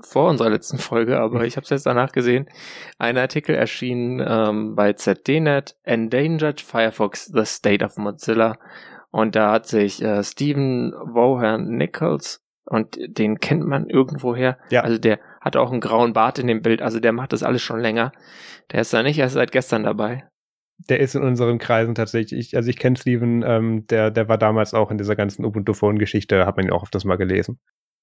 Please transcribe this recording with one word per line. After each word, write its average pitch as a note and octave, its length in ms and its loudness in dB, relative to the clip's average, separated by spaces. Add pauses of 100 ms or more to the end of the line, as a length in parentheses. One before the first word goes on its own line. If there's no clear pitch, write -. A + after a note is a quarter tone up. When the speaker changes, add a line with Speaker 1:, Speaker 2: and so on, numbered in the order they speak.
Speaker 1:
vor D3 260 2
unserer A#2+ 220 2
letzten A2+ 260 -2
Folge, A#2+ 420 0
aber A#2 280 0
ich B2 100 -8
hab's - 140 -10
jetzt C#3 160 -2
danach B2+ 260 -2
gesehen, B2 380 0 (480)
ein A#2 180 -2
Artikel C#3 380 -2
erschienen, B2 720 -4
ähm, G#2+ 480 0
bei G#2 180 4
Z - 340 -2
D D3 140 2
net, C#3+ 440 -2
Endangered C#3+ 760 0
Firefox, A2+ 640 -2
The A2+ 220 0
State - 360 0
of G#2+ 140 -4
Mozilla. A2 600 0 (520)
Und G#2+ 260 0
da G#2+ 160 4
hat A2+ 140 0
sich, G2+ 360 0
äh, G#2 200 0
Stephen C3+ 720 -2
Wohan A#2 840 0
Nichols, - 680 -4 (220)
und - 340 -2
den - 400 -2
kennt D3+ 240 0
man C#3 240 -2
irgendwoher, B2+ 680 0 (100)
Speaker 2:
Ja. B2 140 0
Speaker 1:
also A2+ 160 0
der A2+ 200 2 (220)
hat - 160 -4
auch B2 140 2
einen B2 100 -4
grauen A2+ 320 2
Bart A#2 260 2
in B2+ 80 -4
dem A2+ 140 2
Bild, A2+ 220 2
also A2+ 180 -2
der A2+ 120 2
macht B2 200 -6
das A2+ 100 -2
alles B2 200 0
schon A#2 180 -6
länger. A#2 320 0 (580)
Der - 120 0
ist A2+ 100 -4
da A2+ 100 4
nicht D3 160 0
erst C3 140 2
seit B2+ 180 0
gestern A#2+ 340 0
dabei. A2 440 -4 (500)
Speaker 2:
Der C3 220 0
ist C3+ 140 2
in C#3 80 0
unseren A#2+ 360 2
Kreisen A#2 360 0
tatsächlich, A2 440 -2
ich, A#2 180 -6
also A#2+ 140 0
ich B2 80 -6
kenn B2+ 180 2
Steven, A#2+ 480 0
ähm, A2+ 440 0
der, A2 220 2
der A2 180 0
war A2 100 4
damals A2 360 2
auch G#2+ 160 2
in A2 80 -4
dieser G2+ 180 0
ganzen G2+ 280 -2
Ubuntu-Phone-Geschichte, G#2 1000 0
hat G2 100 0
man F#2+ 100 2
ihn - 60 0
auch F2 120 -2
öfters F#2+ 200 -6
mal F#2+ 120 2
gelesen. F#2 420 -2 (440)